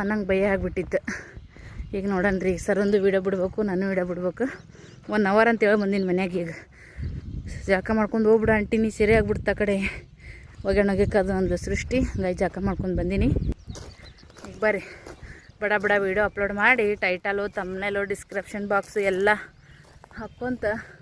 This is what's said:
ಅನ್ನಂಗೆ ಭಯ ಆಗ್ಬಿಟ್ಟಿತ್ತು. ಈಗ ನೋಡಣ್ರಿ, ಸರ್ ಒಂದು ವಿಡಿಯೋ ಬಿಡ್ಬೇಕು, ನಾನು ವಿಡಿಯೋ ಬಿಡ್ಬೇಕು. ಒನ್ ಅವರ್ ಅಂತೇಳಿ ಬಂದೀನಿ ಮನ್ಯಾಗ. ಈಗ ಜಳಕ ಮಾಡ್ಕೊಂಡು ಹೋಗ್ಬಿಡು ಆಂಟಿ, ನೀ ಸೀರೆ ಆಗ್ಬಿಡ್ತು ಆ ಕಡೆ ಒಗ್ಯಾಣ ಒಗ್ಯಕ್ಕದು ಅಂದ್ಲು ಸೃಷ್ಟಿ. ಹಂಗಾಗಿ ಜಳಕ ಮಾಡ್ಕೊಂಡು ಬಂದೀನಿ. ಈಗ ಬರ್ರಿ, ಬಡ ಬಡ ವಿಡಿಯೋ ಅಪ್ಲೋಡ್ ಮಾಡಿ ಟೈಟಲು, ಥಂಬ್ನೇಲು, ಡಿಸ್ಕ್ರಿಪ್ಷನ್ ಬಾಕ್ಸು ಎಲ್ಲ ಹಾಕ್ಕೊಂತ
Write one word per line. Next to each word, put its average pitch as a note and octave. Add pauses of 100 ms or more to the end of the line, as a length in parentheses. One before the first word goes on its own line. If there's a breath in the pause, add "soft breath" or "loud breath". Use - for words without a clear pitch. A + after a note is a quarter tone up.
ಅನ್ನಂಗೆ G3+
ಭಯ G3
ಆಗ್ಬಿಟ್ಟಿತ್ತು. F3+ (960 loud breath)
ಈಗ F#3+ (100)
ನೋಡಣ್ರಿ, F#3 (120)
ಸರ್ G3
ಒಂದು G3+
ವಿಡಿಯೋ F#3+
ಬಿಡ್ಬೇಕು, F#3+ (120)
ನಾನು F#3+
ವಿಡಿಯೋ F3+
ಬಿಡ್ಬೇಕು. F3+ (680 loud breath)
ಒನ್ G#3+
ಅವರ್ A3
ಅಂತೇಳಿ G#3+
ಬಂದೀನಿ G3
ಮನ್ಯಾಗ. F#3 (100)
ಈಗ E3 (1160 loud breath)
ಜಳಕ F#3+ (100)
ಮಾಡ್ಕೊಂಡು G#3+
ಹೋಗ್ಬಿಡು A3
ಆಂಟಿ, G#3
ನೀ A3
ಸೀರೆ G#3+
ಆಗ್ಬಿಡ್ತು G#3
ಆ -
ಕಡೆ G3+ (920 loud breath)
ಒಗ್ಯಾಣ G3
ಒಗ್ಯಕ್ಕದು F#3+
ಅಂದ್ಲು F3+ (100)
ಸೃಷ್ಟಿ. G3 (100)
ಹಂಗಾಗಿ F#3
ಜಳಕ F#3 (100)
ಮಾಡ್ಕೊಂಡು F#3
ಬಂದೀನಿ. G3 (1160 loud breath)
ಈಗ F#3
ಬರ್ರಿ, G#3 (800 loud breath)
ಬಡ G#3 (120)
ಬಡ G#3 (160)
ವಿಡಿಯೋ G3
ಅಪ್ಲೋಡ್ G3+ (100)
ಮಾಡಿ A#3 (200)
ಟೈಟಲು, G3+ (100)
ಥಂಬ್ನೇಲು, G3 (100)
ಡಿಸ್ಕ್ರಿಪ್ಷನ್ G3+
ಬಾಕ್ಸು G3 (120)
ಎಲ್ಲ F#3+ (880 loud breath)
ಹಾಕ್ಕೊಂತ A#3+ (380 loud breath)